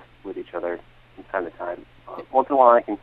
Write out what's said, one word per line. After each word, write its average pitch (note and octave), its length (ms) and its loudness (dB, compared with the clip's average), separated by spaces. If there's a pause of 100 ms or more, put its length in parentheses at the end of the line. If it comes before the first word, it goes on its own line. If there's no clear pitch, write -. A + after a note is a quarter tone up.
(240)
with F#2 140 -14
each - 160 -16
other F2 260 -8 (360)
from - 160 -20
time F#2+ 140 -6
to E2 120 -14
time. F2 260 -12 (240)
Uh, - 140 -14 (100)
once C3 180 0
in C#3+ 40 -2
a C#3 40 2
while A#2+ 180 8
I A#2 60 4
can G#2 220 -8